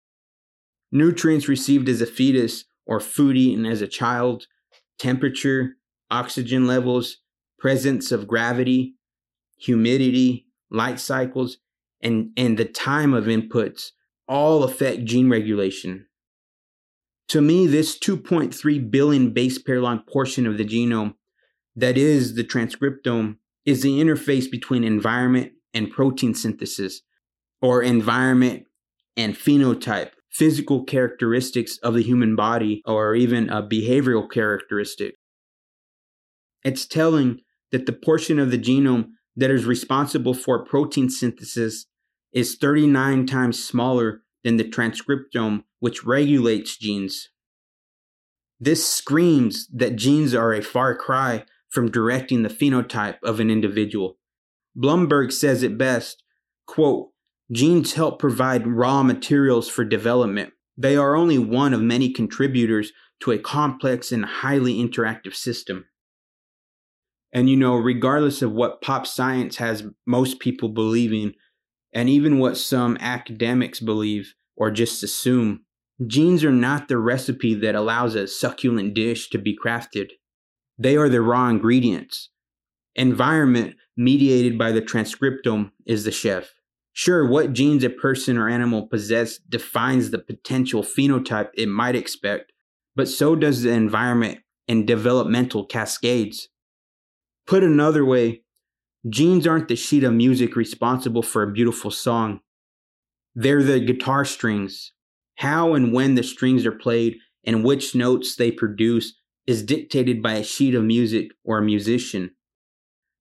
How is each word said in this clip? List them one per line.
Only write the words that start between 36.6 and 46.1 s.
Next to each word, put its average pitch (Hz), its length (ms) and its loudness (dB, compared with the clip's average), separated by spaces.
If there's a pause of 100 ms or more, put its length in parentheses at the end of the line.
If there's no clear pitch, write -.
It's 131 220 -4
telling 156 560 2 (280)
that 127 140 -2
the - 80 -2
portion 156 460 0
of 135 120 0
the 123 80 0
genome 127 520 2 (260)
that 131 140 2
is 120 160 2
responsible 131 640 -2
for 127 320 -4
protein 143 460 0
synthesis 117 720 -6 (480)
is 123 240 -2
thirty-nine 139 720 2
times 127 360 -2
smaller 120 600 -2 (220)
than 117 120 2
the 110 80 0
transcriptome, 117 1000 -4 (160)
which 120 220 -4
regulates 127 760 0